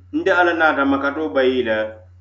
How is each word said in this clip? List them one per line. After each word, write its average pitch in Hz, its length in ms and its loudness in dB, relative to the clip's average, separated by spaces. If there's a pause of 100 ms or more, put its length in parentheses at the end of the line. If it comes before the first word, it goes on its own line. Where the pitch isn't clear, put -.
(140)
nte 175 180 0
Ala 175 220 2
naata 151 320 2
makato 139 440 -2
bayi 131 340 2
la, 110 140 -2 (440)